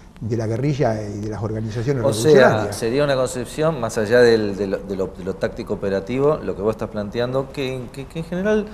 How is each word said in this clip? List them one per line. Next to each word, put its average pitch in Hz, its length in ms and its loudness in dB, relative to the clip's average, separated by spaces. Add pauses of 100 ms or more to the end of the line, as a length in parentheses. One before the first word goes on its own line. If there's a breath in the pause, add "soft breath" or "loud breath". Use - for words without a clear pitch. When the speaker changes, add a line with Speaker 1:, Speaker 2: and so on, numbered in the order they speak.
(200 loud breath)
Speaker 1:
de 113 160 -4
la 113 120 -2
guerrilla 120 540 0
y 104 180 -8
de 107 80 -6
las 104 140 -6
organizaciones 113 600 -2
Speaker 2:
O 110 80 2
sea, 156 200 4
Speaker 1:
revolucionarias. 113 440 6
Speaker 2:
sería 123 280 0
una 139 100 2
concepción, 131 640 -2
más 113 180 -4
allá 113 220 4
del, 110 360 6
de 98 100 -2
lo, 95 120 -2
de 98 180 -6
lo, 92 120 -2
de 92 160 -14
lo 92 100 -4
táctico 107 400 -6
operativo, 117 680 0
lo 95 140 -6
que 95 60 -6
vos 110 120 0
estás 107 160 -8
planteando, 120 640 -4
que, 127 400 -6
que, 135 140 -12
que 160 140 -8
en 160 40 -8
general 202 500 -2